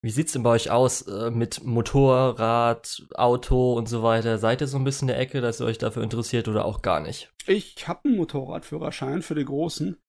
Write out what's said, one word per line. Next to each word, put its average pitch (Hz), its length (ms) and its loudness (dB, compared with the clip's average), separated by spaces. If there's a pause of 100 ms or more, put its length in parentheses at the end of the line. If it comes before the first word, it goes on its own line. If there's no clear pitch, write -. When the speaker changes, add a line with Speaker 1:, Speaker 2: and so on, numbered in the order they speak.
Speaker 1:
Wie 113 60 -2
sieht's 147 220 -2
denn 123 100 -2
bei 120 80 4
euch 117 180 4
aus, 123 340 4
äh, 113 280 -4
mit 117 320 -2
Motorrad, 117 1500 2
Auto 123 600 4
und 117 140 -2
so 117 160 -2
weiter? 113 340 2
Seid 113 240 2
ihr 147 60 -2
so 139 100 -4
ein 135 60 0
bisschen 135 240 -2
in 131 80 0
der - 40 -2
Ecke, 131 200 -2
dass 120 220 -2
ihr 120 40 -4
euch 113 120 -2
dafür 113 260 -4
interessiert 113 460 -2
oder 107 160 0
auch - 160 -4
gar 85 180 0
nicht? - 320 -10 (160)
Speaker 2:
Ich - 400 -2
hab - 180 -8
einen 247 120 2
Motorradführerschein 147 1040 -6
für - 140 -6
den 143 100 -2
großen 156 500 -4 (140)